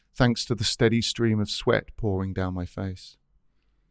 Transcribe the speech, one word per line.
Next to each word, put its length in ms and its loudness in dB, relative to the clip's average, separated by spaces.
thanks 320 2
to 100 -2
the 100 -4
steady 360 2
stream 380 0
of 100 -2
sweat 460 0
pouring 380 -2
down 200 -2
my 120 -4
face. 520 -10